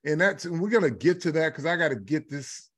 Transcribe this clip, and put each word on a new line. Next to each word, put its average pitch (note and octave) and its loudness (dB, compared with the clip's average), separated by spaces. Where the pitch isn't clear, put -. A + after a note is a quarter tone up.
And D3+ 0
that's, F#3 2
and E3+ -4
we're G#3 -2
gonna G#3 4
get D3+ 2
to E3+ -2
that D#3+ 2
'cause C#3 -8
I E3+ 0
gotta D#3+ 2
get C3+ -4
this - -12